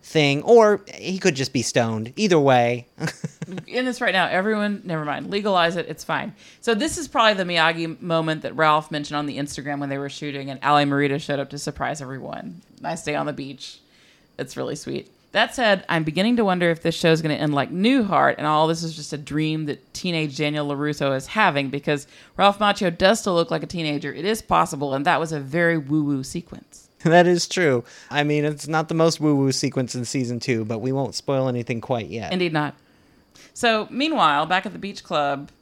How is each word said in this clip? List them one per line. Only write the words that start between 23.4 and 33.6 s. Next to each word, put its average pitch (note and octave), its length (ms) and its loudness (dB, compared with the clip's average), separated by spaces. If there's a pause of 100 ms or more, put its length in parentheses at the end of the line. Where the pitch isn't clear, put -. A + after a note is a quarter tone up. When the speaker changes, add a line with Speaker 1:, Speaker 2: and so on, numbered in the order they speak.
Speaker 2:
like D#3+ 120 -2
a D#3+ 40 -8
teenager. D3+ 460 -4
It D3+ 120 -10
is A3 180 -2
possible, D#3 520 0
and C#3 120 -2
that C#3+ 140 2
was D#3+ 120 -4
a D#3 80 -4
very E3 360 0
woo-woo C#3+ 480 0
sequence. - 680 -14
Speaker 1:
<laughs> - 100 -20
That E3+ 240 6
is F3 220 2
true. C#3 340 2 (280)
I D3 140 0
mean, D3 200 2
it's D3 240 -6
not D#3+ 200 0
the E3 60 -4
most D#3+ 260 2
woo-woo C#3+ 320 2
sequence B2+ 420 -2
in B2 100 -4
season B2 340 -4
two, A2+ 280 -2
but A2+ 140 -4
we C3 120 -2
won't C3+ 220 -2
spoil C3 340 -2
anything A#2+ 320 -4
quite A#2 280 -4
yet. G#2 220 -8
Speaker 2:
Indeed F3+ 220 -2
not. D3+ 220 -4 (800)
So, A3+ 360 0